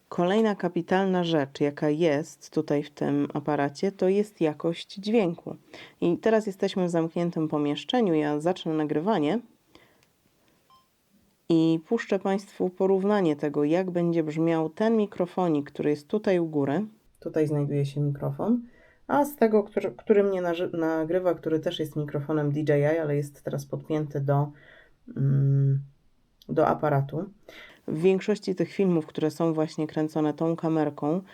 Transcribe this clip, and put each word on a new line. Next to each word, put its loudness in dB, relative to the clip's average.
Kolejna 2
kapitalna 0
rzecz, 0
jaka 0
jest 0
tutaj 0
w -10
tym -2
aparacie, -2
to 0
jest 0
jakość -2
dźwięku. -2
I 2
teraz 2
jesteśmy -2
w -2
zamkniętym -2
pomieszczeniu. 0
Ja 0
zacznę -2
nagrywanie 0
i 4
puszczę -2
Państwu -4
porównanie 2
tego, -2
jak 0
będzie 0
brzmiał 0
ten 0
mikrofonik, 0
który -2
jest -4
tutaj 0
u 0
góry. 0
Tutaj 0
znajduje -2
się -6
mikrofon. -2
A 2
z -8
tego, 4
który, -4
który 2
mnie 0
naży-, -2
nagrywa, 0
który -2
też -6
jest -6
mikrofonem -2
D -2
J -2
I, 2
ale -2
jest -6
teraz -8
podpięty -4
do, 2
mm, 2
do 2
aparatu. 0
W -2
większości 2
tych -2
filmów, 2
które -2
są 0
właśnie -2
kręcone -2
tą 0
kamerką, 0